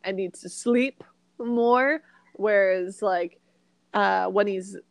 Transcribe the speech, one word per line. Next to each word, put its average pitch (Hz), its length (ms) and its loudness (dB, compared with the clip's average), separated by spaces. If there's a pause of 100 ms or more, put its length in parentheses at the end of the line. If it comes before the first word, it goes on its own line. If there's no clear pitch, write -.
and 190 140 -6
needs 185 240 -8
to 180 80 -14
sleep 247 540 -2 (360)
more. 240 600 2 (340)
Whereas, 196 640 0
like, 180 380 -2 (540)
uh, 190 340 2
when 202 200 0
he's 190 300 -8 (120)